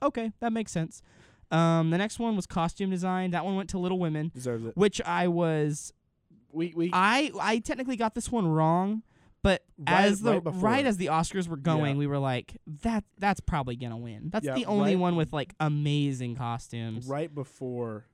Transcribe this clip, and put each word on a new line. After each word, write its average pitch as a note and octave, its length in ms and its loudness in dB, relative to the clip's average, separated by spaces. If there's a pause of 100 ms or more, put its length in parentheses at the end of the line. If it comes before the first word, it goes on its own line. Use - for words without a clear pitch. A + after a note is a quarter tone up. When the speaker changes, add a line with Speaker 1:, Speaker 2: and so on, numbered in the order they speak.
Speaker 1:
"Okay, A#3 360 -2
that A#3 140 -2
makes A3 180 -4
sense." - 300 -4 (480)
Um, E3 400 4
the E3 80 2
next G#3 220 -2
one A#3 160 0
was F#3 100 -4
costume F3+ 460 -2
design. F#3 400 -2
That E3+ 120 -2
one F#3+ 120 -2
went F#3+ 160 -4
to F#3+ 80 -4
Little F3+ 180 0
Women, D#3+ 380 -2
Speaker 2:
Deserves B2 300 -4
it. A#2 120 -6
Speaker 1:
which G3 240 4
I F3+ 280 0
was D#3 640 0 (600)
Speaker 2:
We, E3 240 -4
we E3+ 180 0
Speaker 1:
I, A3+ 380 4 (100)
I G#3+ 180 2
technically B3+ 360 -4
got A3 180 0
this - 180 -6
one A3+ 160 2
wrong, E3+ 540 2 (400)
but F#3+ 220 4 (160)
Speaker 2:
Right, F3 240 4
Speaker 1:
as G3+ 180 4
the A3 120 4
Speaker 2:
right F#3 100 0
before. E3+ 180 -2
Speaker 1:
right B3 240 2
as A3 120 2
the F3 100 -2
Oscars E3 400 0
were E3 100 -6
going, D3+ 380 2
Speaker 2:
Yeah. - 20 0
Speaker 1:
we D3 80 0
were C#3+ 140 0
like, C3 380 -2 (260)
"That, A3+ 200 0 (140)
that's G3 220 0
probably B2+ 380 -2
gonna A#2+ 200 -6
win." A#2+ 320 -10
That's G3 160 -2
Speaker 2:
Yeah, C3+ 80 -2
Speaker 1:
the B3 140 -2
only G3+ 240 2
Speaker 2:
right F#3+ 80 4
Speaker 1:
one F3 160 2
with, D#3 180 0
like, D3 260 -6
amazing C#3+ 760 0
costumes. A#2 720 -6
Speaker 2:
Right D3+ 260 -4
before B2 800 -8